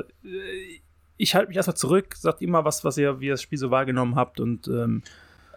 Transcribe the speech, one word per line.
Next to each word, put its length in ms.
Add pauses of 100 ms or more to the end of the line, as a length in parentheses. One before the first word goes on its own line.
(240)
äh, 560 (360)
ich 200
halte 120
mich 80
erstmal 200
zurück, 400
sagt 260
immer 220
was, 180
was 160
ihr, 220
wie 60
ihr 80
das 80
Spiel 160
so 120
wahrgenommen 460
habt 240
und, 260
ähm, 360 (540)